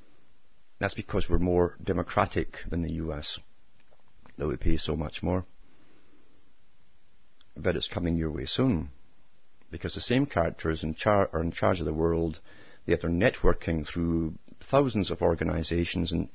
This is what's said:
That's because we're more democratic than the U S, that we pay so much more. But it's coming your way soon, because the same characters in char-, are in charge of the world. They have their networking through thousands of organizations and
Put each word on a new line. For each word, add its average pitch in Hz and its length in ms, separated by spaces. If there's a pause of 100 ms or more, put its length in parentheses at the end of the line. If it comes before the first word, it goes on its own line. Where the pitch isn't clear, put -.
(800)
That's 101 160
because - 340
we're 87 80
more 87 440
democratic 90 760 (100)
than 85 140
the 80 120
U 80 200
S, 73 260 (1000)
that 76 100
we 69 100
pay - 180
so 80 220
much 78 260
more. 90 220 (2000)
But 85 220
it's - 100
coming 85 300
your 80 140
way 67 140
soon, 82 440 (800)
because 85 240
the 82 80
same 131 240
characters 80 580
in 78 120
char-, 104 360
are 82 100
in 85 100
charge 98 280
of 82 60
the 80 80
world. 82 480 (440)
They - 60
have 82 100
their 85 100
networking 85 760
through 82 460 (360)
thousands 117 400
of 82 120
organizations 85 880
and 85 240